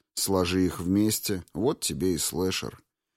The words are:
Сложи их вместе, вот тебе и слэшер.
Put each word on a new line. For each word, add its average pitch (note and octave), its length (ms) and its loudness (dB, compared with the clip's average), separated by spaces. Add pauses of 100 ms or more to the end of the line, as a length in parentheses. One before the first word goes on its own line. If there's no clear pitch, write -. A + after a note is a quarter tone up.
(140)
Сложи F#2 520 2
их F2 140 -2
вместе, G2 640 0 (100)
вот A#2+ 260 -2
тебе E2+ 340 0
и D#2 40 -2
слэшер. - 600 -4 (360)